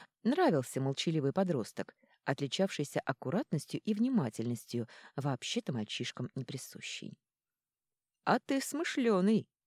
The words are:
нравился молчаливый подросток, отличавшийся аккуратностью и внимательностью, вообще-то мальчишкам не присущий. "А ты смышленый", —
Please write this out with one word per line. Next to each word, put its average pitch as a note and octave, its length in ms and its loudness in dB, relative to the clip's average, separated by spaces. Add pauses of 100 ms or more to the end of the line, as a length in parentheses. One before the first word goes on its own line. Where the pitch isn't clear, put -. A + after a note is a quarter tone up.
(240)
нравился G#3+ 560 4
молчаливый C#3 520 0
подросток, D3+ 640 -2 (300)
отличавшийся C#3+ 760 -2
аккуратностью - 800 -2
и G#3+ 140 0
внимательностью, A#2+ 920 0 (280)
вообще-то C#3+ 560 -2
мальчишкам A#2+ 640 -4
не C3 100 -6
присущий. - 760 -12 (1040)
"А A#3 140 6
ты C4+ 220 0
смышленый", — G#3+ 880 2 (180)